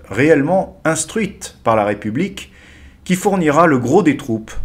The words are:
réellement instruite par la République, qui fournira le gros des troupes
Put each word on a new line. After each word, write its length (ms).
réellement 800
instruite 800
par 120
la 100
République, 640
qui 120
fournira 500
le 140
gros 240
des 120
troupes 360